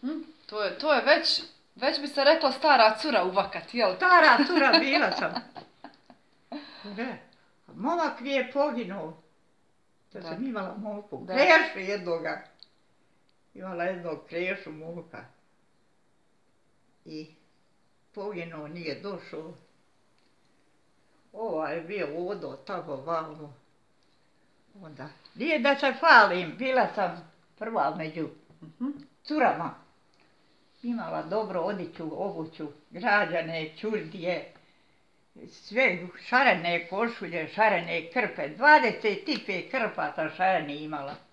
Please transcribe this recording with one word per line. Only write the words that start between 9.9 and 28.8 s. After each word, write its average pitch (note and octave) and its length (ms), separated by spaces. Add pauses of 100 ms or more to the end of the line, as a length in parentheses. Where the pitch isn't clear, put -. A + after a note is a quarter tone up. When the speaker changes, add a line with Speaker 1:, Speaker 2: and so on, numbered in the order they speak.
Speaker 2:
To - 80
Speaker 1:
Da. E3+ 80
Speaker 2:
sam F#3+ 180
imala G#3 320
momku. G#3 480
Speaker 1:
Da. F#3 80
Speaker 2:
Krešu D#4+ 440 (120)
jednoga. E3 540 (1080)
Imala F#3 300
jednog F3 340 (100)
krešu F3+ 440
momka. D#3+ 520 (1800)
I D#3 220 (880)
poginuo, E3+ 540
nije D#3+ 320
došao. E3+ 540 (1800)
Ovaj D#3+ 440
je E3+ 60
bio F3+ 240 (120)
odo F3 380
tamo, E3 400
vamo. D3+ 580 (1300)
Onda, D3+ 260 (260)
nije D4+ 240
da C#4 180
se C4+ 240
falim, F#3+ 580
bila B3+ 360
sam F3+ 380 (260)
prva F#3+ 380
među D#3 320 (340)
Speaker 1:
Mhm. A#3+ 280 (340)